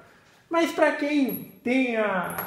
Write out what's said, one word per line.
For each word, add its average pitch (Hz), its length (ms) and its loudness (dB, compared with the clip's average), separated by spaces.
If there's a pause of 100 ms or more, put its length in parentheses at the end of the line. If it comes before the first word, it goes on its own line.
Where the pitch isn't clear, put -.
(500)
Mas 330 220 2
pra 302 220 2
quem 277 680 -2
tem 247 360 0
a, 185 480 -2